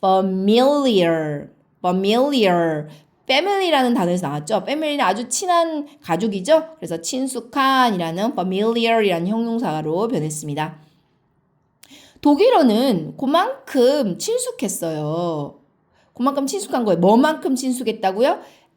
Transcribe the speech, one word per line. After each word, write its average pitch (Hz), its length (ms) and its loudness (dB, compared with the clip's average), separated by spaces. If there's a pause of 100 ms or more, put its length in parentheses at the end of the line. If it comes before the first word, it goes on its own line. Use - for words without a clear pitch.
Familiar, 190 1500 2 (340)
familiar. 185 1040 2 (360)
family라는 311 680 2
단어에서 180 340 0
나왔죠. 151 280 -4 (100)
family는 294 380 -2
아주 226 240 0
친한 330 580 -2 (160)
가족이죠. 202 720 0
그래서 165 240 -8
친숙한이라는 247 1300 -2
familiar이라는 208 960 0
형용사로 208 840 -2
변했습니다. 156 680 -6 (1400)
독일어는 277 960 4
그만큼 277 1040 0
친숙했어요. 170 1400 -6 (540)
그만큼 277 320 -2
친숙한 277 380 -4
거예요. 185 160 2
뭐만큼 269 540 2
친숙했다고요? 240 840 -2 (360)